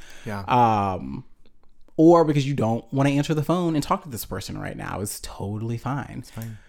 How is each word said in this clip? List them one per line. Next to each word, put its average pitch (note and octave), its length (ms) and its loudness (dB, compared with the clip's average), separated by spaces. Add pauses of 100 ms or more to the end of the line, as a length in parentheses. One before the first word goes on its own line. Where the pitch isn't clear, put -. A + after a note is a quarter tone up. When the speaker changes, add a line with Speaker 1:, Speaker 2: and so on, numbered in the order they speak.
(260)
Speaker 1:
Yeah. G#2 220 -8
Speaker 2:
Um, G2+ 760 2 (720)
or E3 280 8
because D3 240 2
you C#3+ 60 0
don't B2+ 380 0
wanna C#3 180 4
answer C#3+ 240 0
the D3+ 100 -2
phone E3+ 320 0
and C#3+ 80 0
talk G3 180 -2
to E3+ 60 -18
this A2+ 160 -10
person G2 340 -8
right G2 180 -10
now. - 240 -8
It's G#2 200 -6
totally G#2+ 580 -6
fine. B2+ 400 -6
Speaker 1:
It's B2 120 -14
fine. A2+ 280 -12 (100)